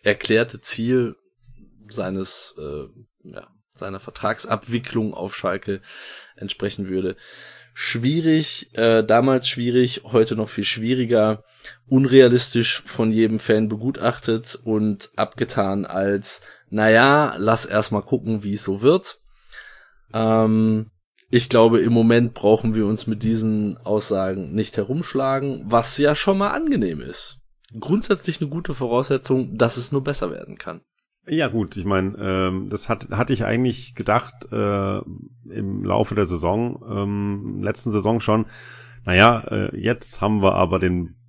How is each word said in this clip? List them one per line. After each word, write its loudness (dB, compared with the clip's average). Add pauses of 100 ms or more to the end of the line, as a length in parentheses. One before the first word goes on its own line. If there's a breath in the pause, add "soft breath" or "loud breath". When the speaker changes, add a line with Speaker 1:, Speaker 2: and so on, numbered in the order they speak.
Speaker 1:
erklärte 0
Ziel -2 (720)
seines, -8
äh, -12 (440)
ja, -18 (220)
seiner -12
Vertragsabwicklung -6
auf -10
Schalke -6 (540 loud breath)
entsprechen -8
würde. -4 (580 loud breath)
Schwierig, -2
äh, 4
damals 4
schwierig, 0
heute 2
noch -4
viel -6
schwieriger, 0 (440 loud breath)
unrealistisch 6
von -2
jedem 2
Fan 2
begutachtet -4
und -2
abgetan -2
als, -2 (300 loud breath)
"Na 2
ja, 4
lass 0
erst -2
mal -2
gucken, -4
wie -6
es -8
so -4
wird." 2 (920 loud breath)
Ähm, 2 (400)
ich 2
glaube, 8
im 2
Moment 4
brauchen 4
wir 0
uns -2
mit -4
diesen 0
Aussagen -2
nicht -2
herumschlagen, -2
was 0
ja 4
schon 0
mal 0
angenehm -2
ist. -14 (400)
Grundsätzlich -2
eine -4
gute -6
Voraussetzung, -2
dass 2
es -6
nur -2
besser -4
werden -14
kann. -14 (460)
Speaker 2:
Ja 0
gut, -2
ich -8
mein, 0
ähm, -2
das -8
hat, -4
hatte 0
ich -4
eigentlich -2
gedacht, -4
äh, -2 (520)
im -8
Laufe 0
der 2
Saison, -2
ähm, -6
letzten -4
Saison 0
schon, 2 (580 loud breath)
"Na 0
ja, 6
äh, -4
jetzt -4
haben 2
wir 4
aber 2
den -2 (120)